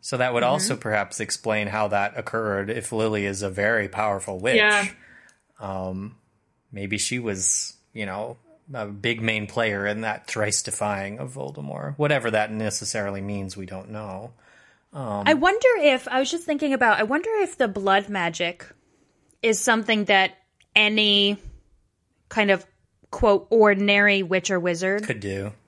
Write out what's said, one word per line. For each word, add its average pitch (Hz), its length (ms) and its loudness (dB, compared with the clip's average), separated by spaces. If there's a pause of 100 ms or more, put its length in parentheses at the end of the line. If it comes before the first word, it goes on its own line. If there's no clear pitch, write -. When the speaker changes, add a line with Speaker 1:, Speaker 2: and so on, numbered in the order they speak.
Speaker 1:
so - 160 -6
that 127 180 0
would 120 80 2
Speaker 2:
Mm-hmm. 123 100 4
Speaker 1:
also 151 240 0
perhaps 107 440 -2
explain 107 480 -2
how 107 200 0
that 101 300 0
occurred. 104 500 -2
If 117 220 -6
Lily 110 360 0
is 98 160 -4
a 98 80 -4
very 101 380 2
powerful 98 520 -2
witch, 113 160 2
Speaker 3:
Yeah. 208 320 4 (720)
Speaker 1:
um, 95 560 -6 (560)
maybe 101 260 -4
she 123 220 -4
was, 98 540 -4 (180)
you 113 140 -8
know, 120 320 -8 (360)
a 113 120 -6
big 110 360 -4
main 110 240 -2
player 101 400 -2
in 107 140 -2
that 110 260 -6
thrice 107 360 -2
defying 104 580 -4
of 131 140 -10
Voldemort. 143 640 -8
Whatever 143 340 2
that 107 180 2
necessarily 104 680 -4
means, 98 360 -8
we 98 80 -10
don't 95 260 -14
know. 107 420 -10 (600)
Um, 156 340 -4
Speaker 2:
I 311 80 6
wonder 381 340 2 (140)
if, 262 260 4
I 254 100 0
was 277 140 0
just 330 120 -4
thinking 294 280 -2
about, 240 260 4
I 214 60 2
wonder 311 260 -2 (120)
if 359 160 -4
the 247 100 2
blood 196 400 2
magic 170 580 -4 (720)
is 220 200 2
something 220 460 2
that 190 260 4 (420)
any 208 640 4 (920)
kind 202 220 2
of, 190 160 2 (460)
quote, 202 380 4
ordinary 202 720 6
witch 180 260 0
or 185 80 2
wizard 180 460 0
Speaker 1:
could 117 160 -4
do. 98 320 -4 (160)